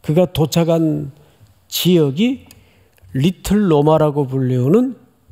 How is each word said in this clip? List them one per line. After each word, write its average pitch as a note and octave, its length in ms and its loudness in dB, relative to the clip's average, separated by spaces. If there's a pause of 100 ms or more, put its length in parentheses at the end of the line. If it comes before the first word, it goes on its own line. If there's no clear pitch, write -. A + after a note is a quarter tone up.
그가 - 320 0
도착한 D#3 760 -2 (580)
지역이 F3 760 0 (640)
리틀 F#3+ 580 0
로마라고 D3+ 560 2
불리우는 C3+ 680 0 (360)